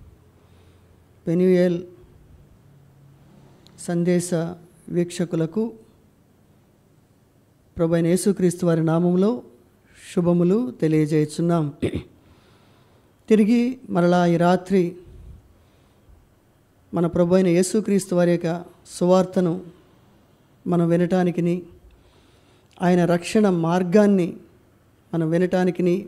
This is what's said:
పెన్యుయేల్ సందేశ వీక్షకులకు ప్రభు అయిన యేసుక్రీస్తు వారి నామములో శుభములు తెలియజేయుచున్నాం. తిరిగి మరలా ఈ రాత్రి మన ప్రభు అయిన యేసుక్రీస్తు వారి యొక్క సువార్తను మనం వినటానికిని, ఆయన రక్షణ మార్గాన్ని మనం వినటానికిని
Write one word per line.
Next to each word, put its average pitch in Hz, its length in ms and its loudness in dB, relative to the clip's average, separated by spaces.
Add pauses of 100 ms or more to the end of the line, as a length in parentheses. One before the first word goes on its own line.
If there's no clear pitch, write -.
(1300)
పెన్యుయేల్ 180 520 2 (2000)
సందేశ 175 420 -2 (680)
వీక్షకులకు 170 680 -4 (2250)
ప్రభు 165 200 0
అయిన 165 100 0
యేసుక్రీస్తు 180 640 0
వారి 165 220 0
నామములో 180 400 2 (840)
శుభములు 175 440 2 (220)
తెలియజేయుచున్నాం. 156 840 0 (1600)
తిరిగి 220 340 4 (340)
మరలా 175 240 2 (120)
ఈ - 20 2 (120)
రాత్రి 180 360 0 (2000)
మన 175 220 -2
ప్రభు 175 240 2
అయిన 190 100 2 (100)
యేసుక్రీస్తు 196 600 -2
వారి 175 160 2
యొక్క 170 140 -4 (480)
సువార్తను 180 580 0 (1080)
మనం 175 280 0
వినటానికిని, 175 640 0 (1300)
ఆయన 180 140 4 (140)
రక్షణ 208 320 0 (180)
మార్గాన్ని 185 640 2 (840)
మనం 165 200 -2
వినటానికిని 180 640 0 (140)